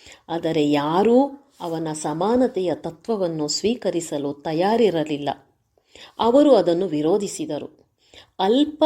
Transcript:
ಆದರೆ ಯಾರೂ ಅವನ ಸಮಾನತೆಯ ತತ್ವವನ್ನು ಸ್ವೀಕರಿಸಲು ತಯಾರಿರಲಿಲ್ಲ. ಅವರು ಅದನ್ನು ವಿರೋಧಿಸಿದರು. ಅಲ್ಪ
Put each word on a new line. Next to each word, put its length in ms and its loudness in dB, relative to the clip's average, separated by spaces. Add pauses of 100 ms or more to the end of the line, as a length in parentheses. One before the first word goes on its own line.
(280)
ಆದರೆ 420 0
ಯಾರೂ 560 4 (340)
ಅವನ 320 -6
ಸಮಾನತೆಯ 800 -2
ತತ್ವವನ್ನು 760 -6
ಸ್ವೀಕರಿಸಲು 840 -4
ತಯಾರಿರಲಿಲ್ಲ. 960 0 (880)
ಅವರು 360 6
ಅದನ್ನು 320 2
ವಿರೋಧಿಸಿದರು. 920 -4 (600)
ಅಲ್ಪ 480 2